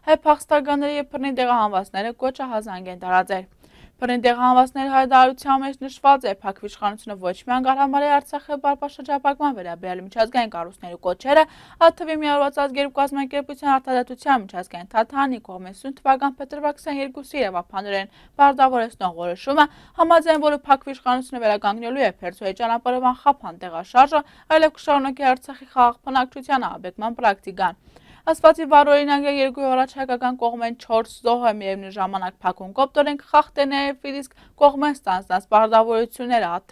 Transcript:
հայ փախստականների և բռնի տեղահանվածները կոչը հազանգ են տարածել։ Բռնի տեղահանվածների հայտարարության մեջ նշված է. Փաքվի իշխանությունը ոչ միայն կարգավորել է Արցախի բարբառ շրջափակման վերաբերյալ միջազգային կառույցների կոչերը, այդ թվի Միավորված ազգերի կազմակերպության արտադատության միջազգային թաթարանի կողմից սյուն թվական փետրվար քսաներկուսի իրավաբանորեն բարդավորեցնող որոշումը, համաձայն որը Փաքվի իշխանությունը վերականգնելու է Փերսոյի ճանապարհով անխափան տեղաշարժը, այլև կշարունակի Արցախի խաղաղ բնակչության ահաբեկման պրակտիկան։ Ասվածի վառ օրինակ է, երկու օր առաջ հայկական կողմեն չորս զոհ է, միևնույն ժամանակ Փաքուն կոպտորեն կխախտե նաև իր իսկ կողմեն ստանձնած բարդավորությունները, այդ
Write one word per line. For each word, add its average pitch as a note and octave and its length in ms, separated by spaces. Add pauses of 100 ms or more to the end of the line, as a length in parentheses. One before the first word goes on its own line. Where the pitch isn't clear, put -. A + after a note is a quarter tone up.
հայ D#4 180
փախստականների D4 720
և C#4+ 160
բռնի C#4 300
տեղահանվածները G#3+ 840
կոչը C4 300
հազանգ F#3+ 400
են F3+ 100
տարածել։ F#3 420 (480)
Բռնի B3 300
տեղահանվածների B3+ 680
հայտարարության C4 720
մեջ C4+ 220
նշված C4+ 420
է. G3 60 (100)
Փաքվի G3+ 260
իշխանությունը G#3 540
ոչ F3+ 120 (120)
միայն B3+ 200
կարգավորել C#4 380
է D4 100
Արցախի D4 500
բարբառ C#4+ 300
շրջափակման C#4 600
վերաբերյալ F3+ 480
միջազգային A3+ 520
կառույցների F3 520
կոչերը, C4+ 380 (400)
այդ E4 160
թվի D#4 240
Միավորված C#4+ 400
ազգերի C#4 340
կազմակերպության C#4 760
արտադատության B3+ 720
միջազգային F#3 500
թաթարանի B3+ 520
կողմից F#3 320
սյուն C4+ 240
թվական C4+ 400
փետրվար D4 320
քսաներկուսի C#4 720
իրավաբանորեն G3 680 (260)
բարդավորեցնող B3+ 840
որոշումը, C4+ 420 (340)
համաձայն D#4+ 460
որը D4 140 (100)
Փաքվի C#4 300
իշխանությունը B3+ 460
վերականգնելու A3 600
է F#3 140
Փերսոյի F#3+ 420
ճանապարհով B3 540
անխափան B3+ 480
տեղաշարժը, B3 580 (300)
այլև D#4 240
կշարունակի C#4 580
Արցախի C4 380
խաղաղ A#3+ 320
բնակչության C4 640
ահաբեկման G#3+ 540
պրակտիկան։ F#3+ 600 (400)
Ասվածի D#4+ 480
վառ D4 160
օրինակ C#4+ 400
է, C#4+ 80
երկու C4+ 320
օր C4 60
առաջ C4 160 (100)
հայկական B3+ 400
կողմեն A#3 400
չորս A3+ 300 (160)
զոհ A#3+ 180
է, A#3 140
միևնույն G3 340
ժամանակ F#3+ 480
Փաքուն F#3 380
կոպտորեն C#4+ 420
կխախտե - 480
նաև C#4 400
իր C4+ 80
իսկ C#4 220 (240)
կողմեն C#4+ 340
ստանձնած F#3+ 560
բարդավորությունները, A3+ 960
այդ F3 240